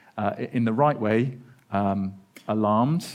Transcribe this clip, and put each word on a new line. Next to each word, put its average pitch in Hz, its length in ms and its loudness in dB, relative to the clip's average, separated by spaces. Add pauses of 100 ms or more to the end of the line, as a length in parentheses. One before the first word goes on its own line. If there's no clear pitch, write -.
(180)
uh, 104 160 -2 (180)
in 120 140 0
the 113 80 0
right 143 260 2
way, 110 380 0 (340)
um, 98 440 0 (320)
alarmed 110 680 2